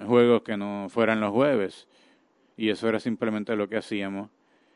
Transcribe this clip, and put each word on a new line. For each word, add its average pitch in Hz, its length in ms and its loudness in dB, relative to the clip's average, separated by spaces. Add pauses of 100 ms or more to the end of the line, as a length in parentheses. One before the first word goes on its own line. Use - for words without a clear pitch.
juegos 120 360 6
que 107 160 -6
no 101 320 -6
fueran 110 320 2
los 104 100 0
jueves. 107 560 0 (720)
Y 110 120 0
eso 107 200 -2
era 110 100 0
simplemente 110 560 -4
lo 104 140 -2
que 107 80 -4
hacíamos 98 520 -6 (460)